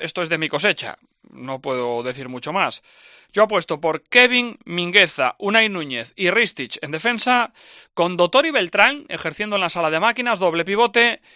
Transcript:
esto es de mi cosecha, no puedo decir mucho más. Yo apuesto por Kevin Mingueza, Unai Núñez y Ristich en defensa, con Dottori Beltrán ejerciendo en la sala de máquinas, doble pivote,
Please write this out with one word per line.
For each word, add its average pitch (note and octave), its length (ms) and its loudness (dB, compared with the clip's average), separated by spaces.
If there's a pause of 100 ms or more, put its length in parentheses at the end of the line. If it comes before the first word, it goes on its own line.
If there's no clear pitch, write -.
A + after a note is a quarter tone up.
esto E3 220 -6
es D#3+ 80 -4
de E3 80 0
mi D#3 100 -4
cosecha, D3+ 480 -2 (340)
no C3 300 -12
puedo B2 420 -4
decir B2+ 280 -8
mucho B2+ 240 -8
más. E3 280 -2 (500)
Yo G3+ 100 4
apuesto F3+ 400 0
por D#3 220 -2
Kevin B3 600 4
Mingueza, F3 720 0
Unai G#3+ 320 2
Núñez C#3+ 480 -8
y F#3 140 0
Ristich F#3+ 500 -2
en D3 100 -8
defensa, A#3 640 -2 (400)
con F3 240 0
Dottori A#3 340 4
Beltrán A#3 580 2
ejerciendo G3+ 480 -6
en F#3+ 40 0
la F3 80 0
sala E3 220 0
de D#3+ 100 0
máquinas, A#3 380 0
doble E3+ 260 0
pivote, A#3 560 2 (140)